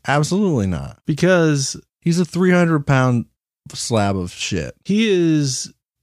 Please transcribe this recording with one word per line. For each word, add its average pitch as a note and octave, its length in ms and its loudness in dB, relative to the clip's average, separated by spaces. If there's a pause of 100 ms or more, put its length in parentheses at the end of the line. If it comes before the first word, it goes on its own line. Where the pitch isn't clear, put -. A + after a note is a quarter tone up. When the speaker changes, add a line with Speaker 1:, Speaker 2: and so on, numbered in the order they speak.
Speaker 1:
Absolutely D3 640 0
not. E2+ 400 -6
Speaker 2:
Because D#3+ 720 0 (220)
Speaker 1:
He's E3+ 180 0
a F3+ 60 0
three F3+ 260 0
hundred E3 340 2
pound B2+ 400 2 (460)
slab G2+ 460 -2
of F2 140 -6
shit. - 520 -6
Speaker 2:
he G#3+ 260 0
is D#3+ 640 0 (300)